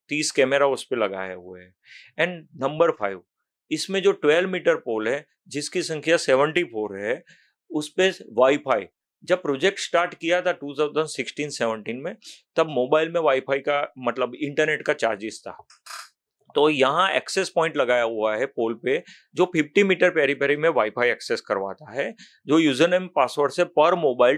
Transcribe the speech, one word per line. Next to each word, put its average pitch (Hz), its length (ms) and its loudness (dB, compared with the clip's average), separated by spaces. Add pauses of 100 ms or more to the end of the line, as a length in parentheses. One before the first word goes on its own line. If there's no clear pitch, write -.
तीस 147 220 -4
कैमरा 139 360 4
उस 131 180 -2
पे 127 120 -4
लगाए 95 380 -4
हुए 90 260 -16
हैं। 90 140 -20 (460)
And 165 420 -6
नंबर 156 280 2
फ़ाइव, 98 320 -6 (480)
इसमें 185 320 -4
जो 190 100 4
ट्वेल्व 175 380 2
मीटर 165 240 2
पोल 110 340 -4
है, 143 180 -4 (220)
जिसकी 147 340 -6
संख्या 160 340 0
सेवेंटी 151 480 2
फ़ोर 107 340 -8
है, 113 260 -6 (460)
उस 151 180 -6
पे 185 220 0 (220)
वाईफाई, 127 540 2 (380)
जब 180 180 0
प्रोजेक्ट 151 360 -2
स्टार्ट 175 360 -2
किया 175 280 -2
था 175 100 -2
टू 143 220 -10
थाउजेंड 147 320 -2
सिक्सटीन 147 420 -8
सेवनटीन 113 480 -4
में, 170 200 -12 (400)
तब 160 120 2
मोबाइल 151 400 2
में 170 120 -4
वाईफाई 135 380 0
का, 143 400 -2
मतलब, 120 360 -2
internet 151 480 -2
का 151 100 -2
charges 110 540 -4
था। - 200 -16 (880)
तो 147 140 6
यहाँ 151 420 2
access 165 380 -2
point 160 280 -2
लगाया 123 260 2
हुआ 110 340 0
है 127 100 -2
पोल 117 280 -2
पे, 131 280 -2 (320)
जो 160 100 2
फिफ्टी 175 380 2
मीटर 180 280 4
periphery 139 460 0
में 151 120 0
वाईफाई 120 420 2
access 110 300 -4
करवाता 98 520 -6
है, 156 220 -6 (320)
जो 147 120 4
यूजर 156 320 4
नेम 185 160 0
password 143 460 0
से 135 100 -2
per 151 300 4
mobile 135 460 4